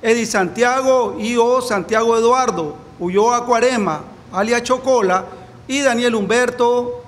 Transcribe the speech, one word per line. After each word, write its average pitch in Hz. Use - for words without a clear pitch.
Eddie 226
Santiago 247
I 233
O 247
Santiago 226
Eduardo, 226
Ulloa 220
Cuaresma, 226
alias 226
Chocola, 240
y 269
Daniel 240
Humberto 240